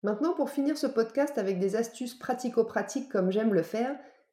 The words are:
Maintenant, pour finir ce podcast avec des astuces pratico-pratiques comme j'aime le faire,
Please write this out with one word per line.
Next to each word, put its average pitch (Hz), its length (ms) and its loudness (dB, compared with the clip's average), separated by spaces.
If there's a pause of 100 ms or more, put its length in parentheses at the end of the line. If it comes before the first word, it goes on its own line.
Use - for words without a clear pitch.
Maintenant, 277 300 0
pour 269 140 0
finir 285 300 0
ce 285 80 0
podcast 262 500 0
avec 196 220 0
des 190 180 0
astuces 233 420 -4
pratico-pratiques 233 920 -2
comme 185 200 2
j'aime 214 220 2
le 175 100 6
faire, 240 360 -2 (340)